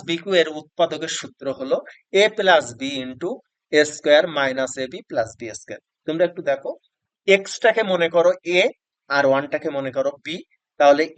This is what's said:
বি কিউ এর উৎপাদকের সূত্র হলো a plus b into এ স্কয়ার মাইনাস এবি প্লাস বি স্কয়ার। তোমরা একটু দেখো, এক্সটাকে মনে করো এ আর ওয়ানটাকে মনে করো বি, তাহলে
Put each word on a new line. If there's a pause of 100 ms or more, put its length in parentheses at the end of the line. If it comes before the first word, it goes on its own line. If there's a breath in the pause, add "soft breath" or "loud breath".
বি
কিউ
এর (120)
উৎপাদকের
সূত্র (120)
হলো (460 loud breath)
a (120)
plus (140)
b (220)
into (480)
এ (140)
স্কয়ার (140)
মাইনাস (120)
এবি (120)
প্লাস
বি (140)
স্কয়ার। (260)
তোমরা
একটু
দেখো, (640)
এক্সটাকে (100)
মনে
করো (280)
এ (560)
আর
ওয়ানটাকে
মনে
করো (140)
বি, (440)
তাহলে (120)